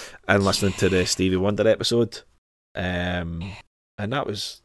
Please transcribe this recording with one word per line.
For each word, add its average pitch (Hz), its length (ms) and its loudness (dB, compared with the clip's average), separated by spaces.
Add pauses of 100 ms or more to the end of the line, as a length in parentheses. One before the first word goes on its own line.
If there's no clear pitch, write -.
(260)
and 98 180 4
listening 95 300 2
to 95 140 2
the 92 180 2
Stevie 92 300 0
Wonder 101 320 2
episode. 117 520 2 (540)
Um, 90 800 -4 (460)
and 107 140 -6
that 143 140 -4
was, - 380 -8